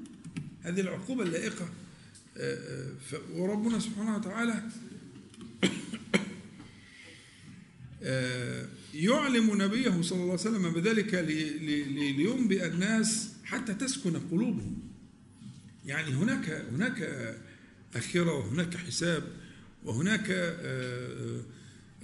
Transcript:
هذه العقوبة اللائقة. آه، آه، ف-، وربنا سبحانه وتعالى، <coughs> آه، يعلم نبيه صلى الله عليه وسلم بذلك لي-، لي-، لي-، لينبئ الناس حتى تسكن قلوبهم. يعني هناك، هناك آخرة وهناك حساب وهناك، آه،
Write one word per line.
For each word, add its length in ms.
هذه 180
العقوبة 420
اللائقة. 460
آه، 520
آه، 40
ف-، 260
وربنا 420
سبحانه 380
وتعالى، 460
<coughs> 80
آه، 640
يعلم 680
نبيه 400
صلى 160
الله 40
عليه 100
وسلم 380
بذلك 440
لي-، 440
لي-، 260
لي-، 280
لينبئ 540
الناس 680
حتى 300
تسكن 420
قلوبهم. 640
يعني 240
هناك، 400
هناك 500
آخرة 380
وهناك 440
حساب 460
وهناك، 460
آه، 1120